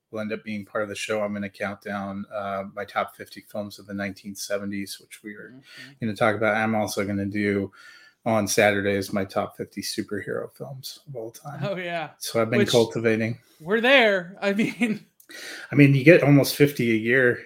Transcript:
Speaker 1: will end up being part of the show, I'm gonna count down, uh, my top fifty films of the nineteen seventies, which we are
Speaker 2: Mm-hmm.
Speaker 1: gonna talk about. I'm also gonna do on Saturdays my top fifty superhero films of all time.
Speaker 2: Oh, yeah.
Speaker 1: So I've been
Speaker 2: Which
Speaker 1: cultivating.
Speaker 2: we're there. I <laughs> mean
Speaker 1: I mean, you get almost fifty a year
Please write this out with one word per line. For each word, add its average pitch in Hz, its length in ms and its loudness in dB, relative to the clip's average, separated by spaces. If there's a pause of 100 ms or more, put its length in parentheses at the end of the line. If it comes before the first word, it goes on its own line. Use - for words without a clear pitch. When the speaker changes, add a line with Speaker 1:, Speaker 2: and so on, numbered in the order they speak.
(120)
Speaker 1:
will 110 80 -10
end 107 120 -6
up 107 120 -10
being 107 200 -8
part 107 200 -6
of 101 60 -8
the 101 60 -10
show, 107 260 -4
I'm 104 120 -4
gonna 101 160 -6
count 101 320 -8
down, 101 500 -8
uh, 98 340 -6 (100)
my 101 100 -8
top - 300 -4
fifty 101 260 -18 (100)
films 104 280 -10
of 98 80 -20
the 101 60 -10
nineteen 98 420 -8
seventies, 101 640 -6
which - 220 -20
we 107 100 -14
are 104 160 -18
Speaker 2:
Mm-hmm. 131 500 -20
Speaker 1:
gonna 110 160 -4
talk 107 200 4
about. 107 200 2
I'm 110 200 0
also 107 300 -2
gonna 98 200 -2
do 101 460 0 (540)
on 110 220 2
Saturdays 101 640 0
my 98 140 -2
top 101 320 -6
fifty 95 240 -12
superhero 117 720 -8
films 135 540 -16
of 139 80 -14
all 113 160 -12
time. 139 320 -14
Speaker 2:
Oh, 196 120 -4
yeah. 170 440 -8
Speaker 1:
So - 200 -4
I've 113 120 0
been 123 80 2
Speaker 2:
Which 131 120 4
Speaker 1:
cultivating. 113 680 2 (200)
Speaker 2:
we're 196 220 0
there. 208 600 4
I 202 120 0
<laughs> 202 80 0
mean 220 440 -2 (640)
Speaker 1:
I 127 40 -4
mean, 143 200 8
you 131 80 0
get 165 200 10
almost 139 340 6
fifty 143 340 4
a 113 40 4
year 120 500 2